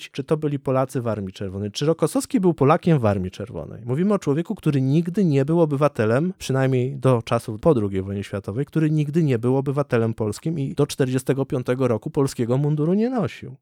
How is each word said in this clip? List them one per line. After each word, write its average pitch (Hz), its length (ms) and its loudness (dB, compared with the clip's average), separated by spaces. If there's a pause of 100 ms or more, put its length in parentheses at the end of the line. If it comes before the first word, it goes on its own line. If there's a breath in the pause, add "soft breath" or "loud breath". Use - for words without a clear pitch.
(120)
czy 139 120 -6
to 156 140 0
byli 147 220 -2
Polacy 131 420 -2
w 120 60 -6
Armii 104 260 -4
Czerwonej, 98 380 -6
czy 147 140 -4
Rokossowski 165 540 0
był 180 140 4
Polakiem 151 460 4
w 117 60 2
Armii 98 260 0
Czerwonej. 104 540 -10
Mówimy 165 280 0
o 196 60 0
człowieku, 160 360 -2
który 143 260 0
nigdy 170 440 2
nie 139 200 4
był 165 160 2
obywatelem, 143 760 2
przynajmniej 131 600 0
do 127 240 2
czasów 113 380 -4
po 170 140 4
drugiej 101 280 0
wojnie 98 220 -4
światowej, 104 420 -6
który 156 240 0
nigdy 151 340 0
nie 131 160 2
był 127 180 2
obywatelem 135 560 0
polskim 117 460 -4
i 139 140 -4
do 143 140 2
czterdziestego 131 580 0
piątego 127 420 -2
roku 117 220 -2
polskiego 131 480 0
munduru 151 360 0
nie 220 160 2
nosił. 151 520 -4